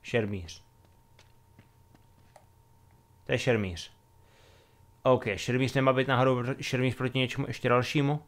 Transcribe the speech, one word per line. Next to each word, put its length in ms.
Šermíř. 600
To 60
je 80
šermíř. 520
OK, 200
šermíř 380
nemá 200
být 140
náhodou 360
pro-, 200
šermíř 320
proti 240
něčemu 280
ještě 220
dalšímu? 580